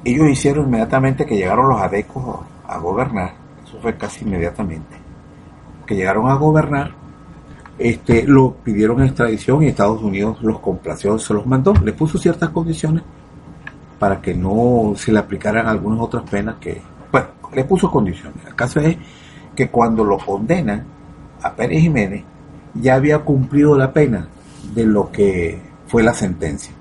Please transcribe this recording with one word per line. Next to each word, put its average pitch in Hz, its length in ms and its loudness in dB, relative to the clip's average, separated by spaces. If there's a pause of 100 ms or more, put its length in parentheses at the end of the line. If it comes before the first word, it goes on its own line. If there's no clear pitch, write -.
ellos 135 240 4
hicieron 143 380 2
inmediatamente 131 600 0
que 113 120 -2
llegaron 104 320 2
los 113 120 2
adecos 104 600 -4 (260)
a, - 60 -12
a - 40 -10
gobernar, 95 580 -4 (300)
eso 110 160 -20
fue 113 140 -4
casi - 300 -10
inmediatamente, 85 720 -6 (880)
que 107 100 -4
llegaron 98 340 0
a 135 60 2
gobernar, 147 560 0 (840)
este, 117 500 2
lo 135 260 6
pidieron 110 460 0
en 135 80 4
extradición 123 560 0
y 143 40 4
Estados 110 340 0
Unidos 104 400 -2
los 110 180 0
complació, 90 600 -4
se - 140 -4
los 104 120 -2
mandó, 131 280 2
le 107 200 4
puso 156 240 -2
ciertas 170 320 0
condiciones 165 540 -2 (960)
para 98 240 -2
que 90 140 -4
no 107 640 2
se - 160 0
le 107 60 4
aplicaran 104 480 -2
algunas 110 340 -2
otras 98 280 -6
penas 101 300 -4
que, - 220 -10 (280)
bueno, - 180 0 (260)
le 127 100 -2
puso 180 260 0
condiciones. - 560 -4
El - 100 -18
caso 131 260 -2
es 165 160 0 (580)
que 127 140 -2
cuando 113 340 2
lo 101 140 2
condenan 113 680 -2 (580)
a - 120 -6
Pérez 123 260 -2
Jiménez, 107 440 2 (500)
ya 127 220 2
había 147 240 4
cumplido 143 580 2
la 131 160 0
pena 117 340 0 (460)
de 113 120 0
lo 104 260 2
que 92 500 0 (260)
fue 113 160 2
la 117 100 4
sentencia. 85 680 -6